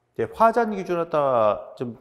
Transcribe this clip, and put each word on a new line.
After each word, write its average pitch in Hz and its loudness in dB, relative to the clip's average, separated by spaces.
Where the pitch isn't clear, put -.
이제 113 -4
화잔 226 2
기준을 180 -4
갖다가 131 0
좀 120 -8